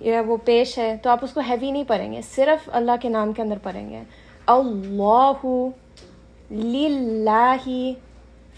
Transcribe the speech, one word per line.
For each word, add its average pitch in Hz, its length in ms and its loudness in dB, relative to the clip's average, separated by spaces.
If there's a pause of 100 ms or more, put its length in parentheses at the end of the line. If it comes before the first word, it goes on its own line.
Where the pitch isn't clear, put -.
या 226 180 2
वो 226 160 0
पेश 240 420 2
है, 226 180 -2
तो 220 120 -2
आप 240 140 4
उसको 269 180 -6
हैवी 247 300 -2
नहीं 277 140 -4
पढ़ेंगे, 220 360 -4
सिर्फ 294 480 0
अल्लाह 240 280 0
के 240 120 -4
नाम 220 240 -2
के 214 80 -8
अंदर 214 160 -4
पढ़ेंगे। 208 460 -12 (460)
अल्लाहु, 247 1200 2 (800)
लिल्लाही, 254 1500 0 (600)